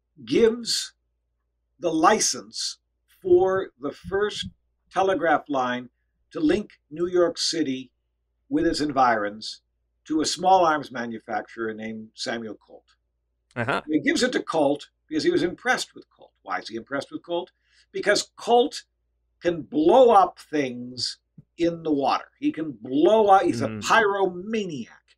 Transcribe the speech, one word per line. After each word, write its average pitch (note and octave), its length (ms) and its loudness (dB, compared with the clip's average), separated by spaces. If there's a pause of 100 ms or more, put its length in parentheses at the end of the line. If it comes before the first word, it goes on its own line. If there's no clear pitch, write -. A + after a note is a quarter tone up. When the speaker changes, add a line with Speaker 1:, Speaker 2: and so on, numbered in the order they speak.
(240)
Speaker 1:
gives A3+ 680 0 (880)
the E3 120 -4
license D3 880 0 (440)
for F#3 500 2 (100)
the C#3 100 -6
first G3 560 -6 (460)
telegraph E3+ 560 0
line B2 400 -4 (420)
to D#3 80 -10
link F3+ 320 0 (180)
New E3 180 -6
York F3 300 2
City C3 540 -4 (580)
with D#3 180 0
its D#3+ 140 -2
environs A#2 800 -2 (440)
to D#3 160 -2
a C3 40 0
small F3+ 400 4
arms D3+ 260 0
manufacturer A2+ 800 -8
named A2 400 -12
Samuel A#2 420 -10
Colt. - 280 -20 (720)
Speaker 2:
Uh-huh. B2+ 340 -4
Speaker 1:
He D#3 120 0
gives C3+ 200 -2
it B3 120 0
to - 100 -4
Colt C#3+ 460 -2 (180)
because - 160 -4
he F3 80 4
was D#3+ 120 6
impressed - 520 -2
with - 100 -20 (100)
Colt. - 160 -20 (120)
Why F#2 160 -6
is - 100 -12
he A2 60 -12
impressed C3+ 360 -8
with D#3 120 -12
Colt? F3 280 -6 (400)
Because G3 440 -2
Colt - 480 0 (580)
can E3+ 220 -4
blow G#3+ 480 4
up G3 280 4
things B2 760 -6 (400)
in E3+ 260 -2
the D#3+ 80 -2
water. C3 340 0 (140)
He D3 120 -2
can D#3 200 -8 (100)
blow F3+ 460 4
up, G3 160 8
he's A#2+ 180 0
a - 60 -2
Speaker 2:
Mm. G#2+ 160 -6
Speaker 1:
pyromaniac. G3 1040 0 (300)